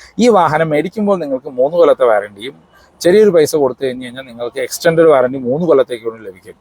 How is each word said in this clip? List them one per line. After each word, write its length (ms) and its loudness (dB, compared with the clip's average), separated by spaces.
ഈ 100 4
വാഹനം 400 2
മേടിക്കുമ്പോൾ 500 -2
നിങ്ങൾക്ക് 300 -8
മൂന്ന് 280 -2
കൊല്ലത്തെ 280 2
വാറണ്ടിയും 640 -4
ചെറിയൊരു 300 4
പൈസ 260 2
കൊടുത്തു 280 -2
കഴിഞ്ഞ് 200 -6
കഴിഞ്ഞാൽ 180 -16
നിങ്ങൾക്ക് 380 -12
എക്സ്റ്റൻഡഡ് 460 0
വാറണ്ടി 320 2
മൂന്ന് 280 -4
കൊല്ലത്തേക്ക് 380 0
കൂടി 200 -10
ലഭിക്കും. 360 -18